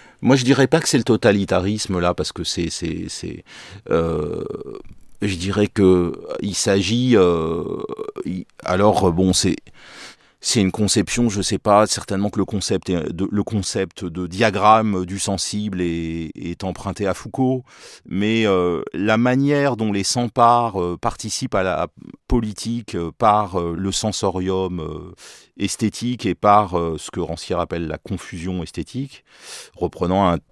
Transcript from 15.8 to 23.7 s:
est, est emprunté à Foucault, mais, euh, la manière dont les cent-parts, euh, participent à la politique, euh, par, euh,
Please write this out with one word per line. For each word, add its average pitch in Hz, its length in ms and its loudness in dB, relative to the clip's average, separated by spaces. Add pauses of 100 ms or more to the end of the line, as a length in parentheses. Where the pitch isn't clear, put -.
est, 82 560 -4
est 87 280 -8
emprunté 95 420 -4
à 92 80 0
Foucault, 131 500 -2 (420)
mais, 107 400 0
euh, 90 360 2 (100)
la 107 260 2
manière 139 580 2
dont 107 160 0
les 98 120 0
cent-parts, 120 760 2
euh, 87 200 -2
participent - 540 -6
à 98 80 2
la 85 260 -2 (380)
politique, 113 680 -2
euh, 85 220 -2
par, 104 440 2
euh, 85 160 -2